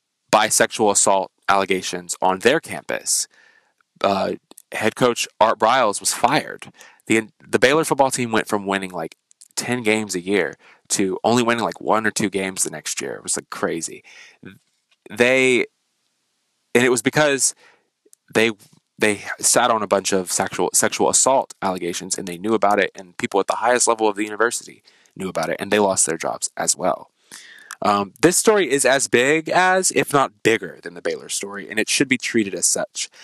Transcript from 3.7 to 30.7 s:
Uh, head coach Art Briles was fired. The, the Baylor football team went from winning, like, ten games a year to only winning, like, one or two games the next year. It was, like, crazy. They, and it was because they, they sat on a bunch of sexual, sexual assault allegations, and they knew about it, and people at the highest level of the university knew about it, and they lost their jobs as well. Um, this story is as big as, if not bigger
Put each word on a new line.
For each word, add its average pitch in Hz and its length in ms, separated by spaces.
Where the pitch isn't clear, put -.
Uh, 196 300
head 110 220
coach 123 320
Art 113 180
Briles 110 420
was - 120
fired. - 600
The, 110 220
the 113 120
Baylor 147 260
football 135 260
team 120 220
went 110 160
from 101 180
winning, 98 240
like, 85 260
ten 123 280
games 107 320
a 90 60
year 90 360
to 95 340
only 123 180
winning, 117 220
like, - 160
one 104 260
or 104 40
two 104 180
games 95 360
the 80 60
next - 300
year. 64 140
It 50 80
was, - 160
like, - 100
crazy. - 560
They, 123 580
and 120 100
it 127 60
was 120 120
because 143 520
they, 113 180
they 104 240
sat 120 300
on 113 120
a 101 40
bunch 95 260
of 95 180
sexual, - 440
sexual - 340
assault - 540
allegations, 92 560
and 92 100
they 87 100
knew 107 160
about 101 240
it, 95 160
and 90 220
people 101 240
at 95 60
the - 100
highest 117 320
level 110 180
of 101 100
the 104 80
university 107 580
knew 95 120
about 85 200
it, 80 100
and 98 140
they 107 80
lost 95 260
their 80 120
jobs 64 380
as - 200
well. 82 340
Um, 101 400
this 170 160
story 202 340
is 139 140
as 135 240
big 151 400
as, 185 440
if 131 200
not 131 320
bigger 101 380